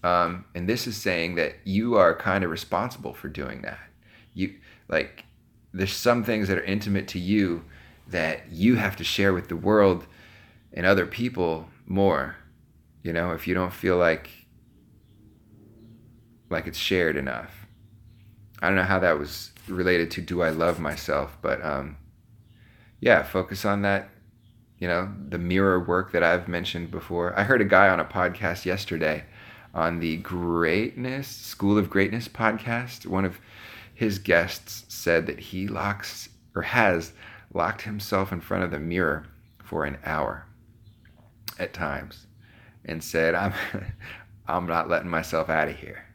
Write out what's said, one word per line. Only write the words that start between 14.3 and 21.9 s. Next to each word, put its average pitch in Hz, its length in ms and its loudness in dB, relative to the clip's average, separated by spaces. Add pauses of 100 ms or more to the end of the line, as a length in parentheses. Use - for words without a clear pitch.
like 80 180 -4
it's 78 100 -10
shared 85 400 0
enough. 64 500 -8 (920)
I 82 60 2
don't 98 80 4
know 92 80 4
how 95 160 2
that 85 200 4
was - 320 -10 (160)
related 90 440 2
to - 100 -8
do 87 200 -2
I 82 80 4
love 82 300 0
myself, 73 640 -4
but, - 220 -2
um, 71 340 -6 (1000)